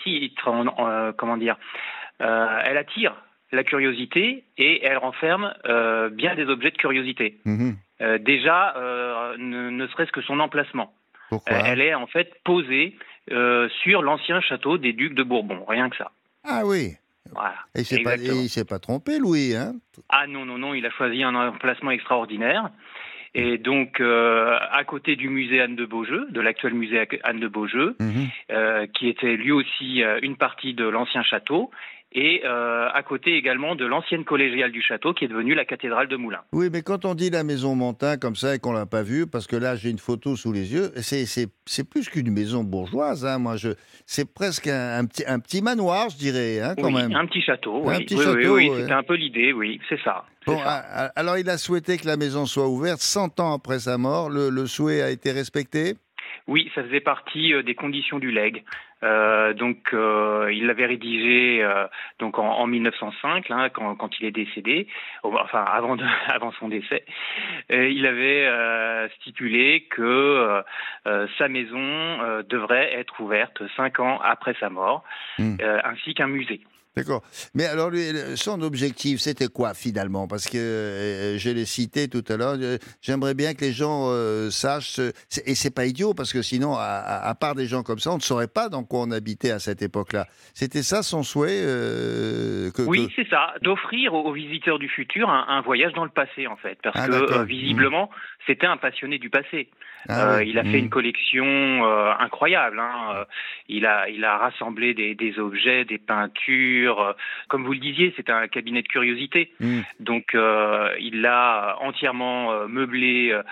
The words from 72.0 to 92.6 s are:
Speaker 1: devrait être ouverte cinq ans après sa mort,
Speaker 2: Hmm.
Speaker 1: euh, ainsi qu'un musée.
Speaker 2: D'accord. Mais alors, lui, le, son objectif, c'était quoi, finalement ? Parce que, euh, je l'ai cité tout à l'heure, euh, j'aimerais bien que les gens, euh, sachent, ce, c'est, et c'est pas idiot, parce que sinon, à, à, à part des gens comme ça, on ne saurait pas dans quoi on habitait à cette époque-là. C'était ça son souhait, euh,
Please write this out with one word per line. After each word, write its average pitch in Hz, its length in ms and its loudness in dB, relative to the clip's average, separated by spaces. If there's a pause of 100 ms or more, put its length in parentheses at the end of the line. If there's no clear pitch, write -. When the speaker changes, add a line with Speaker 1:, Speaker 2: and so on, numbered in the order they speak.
Speaker 1:
devrait 123 520 2
être - 220 -10
ouverte 107 400 0 (140)
cinq 131 240 0
ans 127 240 0
après 117 360 0
sa 104 100 -2
mort, 95 340 -2 (360)
Speaker 2:
Hmm. 107 220 0
Speaker 1:
euh, 107 240 2
ainsi 117 280 -6
qu'un 143 140 0
musée. 131 340 -4 (360)
Speaker 2:
D'accord. 131 240 -2 (340)
Mais 151 100 2
alors, 160 240 0
lui, 170 220 -2
le, 135 240 -4
son 196 260 -4
objectif, 139 600 0
c'était 135 260 0
quoi, 113 260 -2
finalement ? 98 540 -4
Parce 101 220 -4
que, 123 80 -2
euh, 104 800 -2
je 104 120 -2
l'ai 120 160 0
cité 127 440 -2
tout 120 180 -4
à 110 80 -2
l'heure, 127 240 0
euh, 123 180 -2 (240)
j'aimerais 135 320 0
bien 147 200 0
que 156 80 -10
les 135 100 0
gens, 139 380 0
euh, 110 400 0
sachent, 139 400 0
ce, 123 240 0 (160)
c'est, - 180 -6
et 135 80 2
c'est 135 180 0
pas 127 120 0
idiot, 165 280 2
parce 151 200 -4
que 123 80 0
sinon, 135 340 0
à, 113 80 -2
à, 101 460 -2
à 113 60 2
part 147 200 -2
des 135 100 -2
gens 123 180 -2
comme 110 160 -4
ça, 160 120 -2
on 180 60 0
ne 135 40 -6
saurait 117 280 0
pas 226 180 0
dans 139 160 -6
quoi 123 240 -2
on 117 40 -2
habitait 110 400 -2
à 104 80 -2
cette 101 220 -4
époque-là. 101 460 -2 (260)
C'était 139 300 -2
ça 208 180 0
son 160 220 -2
souhait, 170 400 0
euh, 117 1080 -2